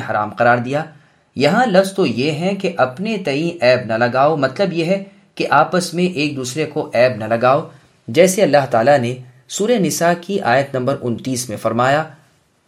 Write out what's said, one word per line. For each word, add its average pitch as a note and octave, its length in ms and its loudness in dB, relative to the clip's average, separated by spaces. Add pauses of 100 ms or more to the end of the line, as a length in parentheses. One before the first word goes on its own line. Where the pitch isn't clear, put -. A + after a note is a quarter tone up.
حرام G#2+ 200 -2
قرار A#2+ 280 2
دیا۔ C3 260 -4 (520)
یہاں E3+ 300 2
لفظ F#3+ 280 2
تو F#3 120 0
یہ B2+ 260 -2
ہے F3 240 -4
کہ F#3 220 -4
اپنے F#3 400 -2
تئیں D#3 460 -4
عیب B2 220 4
نہ A2 80 -4
لگاؤ، B2+ 420 2
مطلب E3+ 380 -2
یہ E3 120 -2
ہے G3 180 0 (320)
کہ - 140 -4
آپس D#3+ 440 2
میں F3 100 0
ایک D3 320 -2
دوسرے C3 300 -4
کو D3 280 -6
عیب A#2 240 2
نہ G#2+ 60 -8
لگاؤ، B2 440 0 (400)
جیسے F#3 360 4
اللہ C#3 260 4
تعالیٰ B2 300 4
نے A#2+ 160 -2 (320)
سورہ G#3+ 240 -2
نساء F3 500 2
کی G3 200 -6
آیت C3+ 340 0
نمبر C3 260 -2
انتیس A#2+ 480 -6
میں G#2 80 -8
فرمایا، B2 460 0 (640)